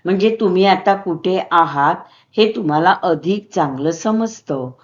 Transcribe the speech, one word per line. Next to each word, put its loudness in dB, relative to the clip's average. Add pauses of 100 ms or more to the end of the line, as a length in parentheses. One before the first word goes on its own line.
म्हणजे 2
तुम्ही 2
आता 2
कुठे -4
आहात 2 (420)
हे 4
तुम्हाला 2
अधिक -2
चांगलं -2
समजतं, -4 (120)